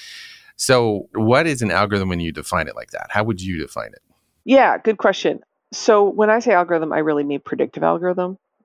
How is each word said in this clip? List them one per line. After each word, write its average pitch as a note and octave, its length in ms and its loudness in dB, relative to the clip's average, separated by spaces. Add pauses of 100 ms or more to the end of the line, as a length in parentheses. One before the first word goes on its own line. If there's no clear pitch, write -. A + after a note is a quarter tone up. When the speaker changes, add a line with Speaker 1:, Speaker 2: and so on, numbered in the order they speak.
(560)
Speaker 1:
So A#2 580 0
what A#2+ 340 2
is C3+ 140 -4
an G#2 100 0
algorithm G2+ 360 0
when F2 140 -2
you E2 100 -4
define D2+ 380 -6
it G#1+ 80 -14
like A#1+ 140 -16
that? - 180 -10
How G#2 160 0
would G2 160 -4
you F#2 160 -6
define A1+ 340 -10
it? - 100 -20 (440)
Speaker 2:
Yeah, A3+ 320 4
good G#3+ 200 -2
question. F#3+ 440 0 (320)
So G#3 320 4
when G#3 240 2
I A3 100 4
say A#3 140 2
algorithm, E3+ 400 0
I D#3 60 0
really D3+ 260 0
mean C#3+ 160 -6
predictive C#3+ 420 -4
algorithm. F3+ 540 -2 (260)